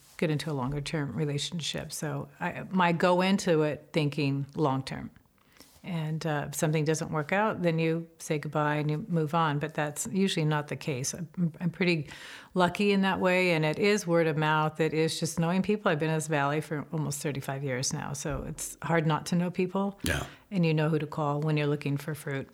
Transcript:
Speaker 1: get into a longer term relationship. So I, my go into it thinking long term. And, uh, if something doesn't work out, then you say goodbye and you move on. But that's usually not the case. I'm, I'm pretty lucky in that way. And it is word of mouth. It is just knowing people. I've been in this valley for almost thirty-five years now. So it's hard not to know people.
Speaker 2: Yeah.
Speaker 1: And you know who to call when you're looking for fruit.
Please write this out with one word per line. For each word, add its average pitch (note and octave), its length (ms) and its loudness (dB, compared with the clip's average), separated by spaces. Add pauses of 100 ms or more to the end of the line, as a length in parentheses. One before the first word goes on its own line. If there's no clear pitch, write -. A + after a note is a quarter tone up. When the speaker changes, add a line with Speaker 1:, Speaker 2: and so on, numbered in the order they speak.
(180)
Speaker 1:
get E3+ 120 0
into D3+ 200 -2
a - 20 -2
longer C#3+ 300 -2
term C#3+ 340 -4
relationship. D3 760 -4
So C#3+ 380 -6 (100)
I, F3 320 -6
my F3+ 220 4
go F3+ 300 4
into F#3 400 4
it D3+ 320 -2
thinking C#3+ 500 0 (100)
long C3+ 280 0
term. - 280 -10 (760)
And, D#3+ 400 -4
uh, D3 220 0
if C#3+ 80 -10
something D#3 300 2
doesn't D#3 260 0
work D#3 220 -2
out, G3+ 300 2
then E3 180 2
you E3 260 0 (120)
say D#3 200 -2
goodbye D3 380 0
and D3+ 120 0
you D3+ 200 -2
move D#3+ 260 0
on. D#3+ 240 4
But D3 160 -4
that's D3 380 -4
usually F#3+ 320 2
not D3+ 240 2
the C#3 80 -4
case. C3+ 360 -4
I'm, E3+ 480 -2
I'm F3 100 0
pretty E3+ 360 2 (480)
lucky F3+ 380 4
in G3 100 4
that F#3+ 160 2
way. F#3 320 4
And D#3 140 4
it D#3 160 0
is G#3 260 2
word E3+ 220 4
of D3+ 80 0
mouth. D#3 420 2
It D#3+ 160 2
is D#3+ 240 2
just E3 220 -2
knowing E3+ 200 2
people. G#3 300 2
I've D#3 80 2
been D#3 120 0
in D#3+ 40 2
this D#3 140 -2
valley D3 320 2
for D3 320 -6
almost C#3+ 280 -2
thirty-five C#3 440 -4
years C3 280 -2
now. - 200 -6
So C#3 360 -6
it's - 340 -10
hard D#3+ 260 2
not D3+ 180 0
to - 80 -2
know F3 160 0
people. G3 540 -2
Speaker 2:
Yeah. - 180 0 (300)
Speaker 1:
And F#3 120 2
you D#3+ 80 2
know D#3 160 2
who D#3+ 120 0
to D3+ 60 -6
call D3 340 -2
when D#3 160 0
you're D3 100 2
looking C#3+ 300 -2
for D3 180 -6
fruit. C3+ 400 -8